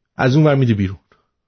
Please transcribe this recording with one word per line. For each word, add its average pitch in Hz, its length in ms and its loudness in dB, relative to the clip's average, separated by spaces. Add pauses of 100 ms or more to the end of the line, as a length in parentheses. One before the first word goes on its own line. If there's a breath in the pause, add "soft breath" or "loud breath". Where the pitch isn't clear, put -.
(160)
از 131 200 0
اون 156 100 2
ور 143 100 2
می‌دی 127 180 0
بیرون. 98 240 -6 (500)